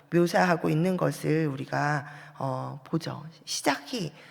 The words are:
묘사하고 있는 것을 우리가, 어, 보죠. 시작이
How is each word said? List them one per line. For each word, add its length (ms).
묘사하고 560
있는 260
것을 520
우리가, 580
어, 460
보죠. 400
시작이 680